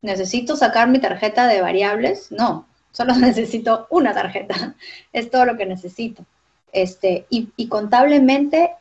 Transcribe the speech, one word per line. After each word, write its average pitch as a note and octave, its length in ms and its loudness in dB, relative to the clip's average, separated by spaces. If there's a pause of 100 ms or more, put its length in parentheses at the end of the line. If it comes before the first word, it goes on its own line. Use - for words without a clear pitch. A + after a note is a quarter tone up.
¿necesito A3 540 -4
sacar A#3 340 2
mi C4 100 4
tarjeta G#3+ 480 0
de G3+ 140 2
variables? G#3 720 -2
No, G#3 360 -4 (240)
solo B3 240 -2
<laughs> - 20 2
necesito A3+ 720 0
una C#4 240 2
tarjeta. - 640 -6 (380)
Es A#3 180 -4
todo B3+ 140 4
lo A#3 120 -2
que G3+ 80 -4
necesito. F#3 580 -10 (480)
Este, F#3 580 -2
y, A3+ 260 -4
y - 120 -8
contablemente C#4 1120 2